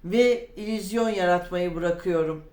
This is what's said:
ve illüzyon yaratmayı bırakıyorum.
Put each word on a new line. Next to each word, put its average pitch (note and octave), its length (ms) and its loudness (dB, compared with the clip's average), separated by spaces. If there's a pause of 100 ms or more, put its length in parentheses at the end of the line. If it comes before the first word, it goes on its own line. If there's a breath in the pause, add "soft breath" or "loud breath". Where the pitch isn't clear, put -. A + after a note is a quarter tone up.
ve A#3 520 2
illüzyon G#3+ 540 -2
yaratmayı F3+ 640 0
bırakıyorum. E3 760 -2